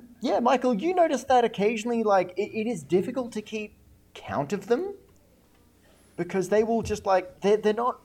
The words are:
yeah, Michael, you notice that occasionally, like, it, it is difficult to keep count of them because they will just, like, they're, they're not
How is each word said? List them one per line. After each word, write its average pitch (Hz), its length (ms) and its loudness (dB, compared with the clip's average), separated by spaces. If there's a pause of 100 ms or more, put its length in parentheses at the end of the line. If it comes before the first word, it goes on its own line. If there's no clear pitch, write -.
(220)
yeah, 220 180 0
Michael, 254 340 2
you 320 200 0
notice 320 320 2
that 247 200 4
occasionally, 226 580 -2
like, 190 340 2
it, 208 160 -4
it 220 140 -4
is 190 160 -4
difficult 233 500 0
to 214 80 -6
keep 214 340 -10 (380)
count 139 400 -6
of 196 140 -8
them 359 260 -2 (1200)
because 180 320 -4
they 208 140 4
will 226 180 0
just, 208 240 -6
like, 185 360 0
they're, 202 160 4
they're 208 160 2
not 233 320 -2